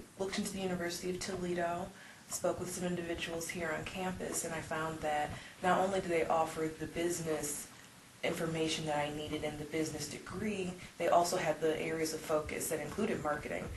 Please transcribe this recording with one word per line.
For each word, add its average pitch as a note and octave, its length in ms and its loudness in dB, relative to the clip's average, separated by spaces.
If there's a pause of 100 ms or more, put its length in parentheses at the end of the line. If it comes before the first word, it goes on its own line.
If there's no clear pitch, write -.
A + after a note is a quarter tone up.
(180)
looked F#3+ 200 0
into G3 140 -2
the F#3+ 80 -4
University F3+ 500 0
of F3+ 100 -2
Toledo, F3 640 0 (420)
spoke - 300 0
with F3+ 160 -4
some F3+ 100 -2
individuals E3+ 640 -2
here E3 300 -2
on D#3+ 60 -6
campus, F#3 600 -2
and E3 80 -4
I D#3 80 -4
found D#3+ 420 -2
that D3+ 280 2 (320)
not F3+ 160 6
only F#3+ 220 4
do F3+ 80 -2
they E3 180 4
offer D#3+ 420 2 (120)
the D#3 60 -2
business D#3+ 840 -2 (560)
information D#3+ 600 0
that D3 120 4
I D3 180 0
needed D3+ 280 -2
in D3 120 -2
the D3+ 100 -6
business D3+ 420 0
degree, F#3+ 640 -2 (260)
they E3+ 80 2
also F3 300 8
had E3 240 2
the D#3 200 4
areas D#3+ 320 0
of D#3 80 -4
focus - 500 0
that D#3 100 0
included - 420 0
marketing, D3 540 -2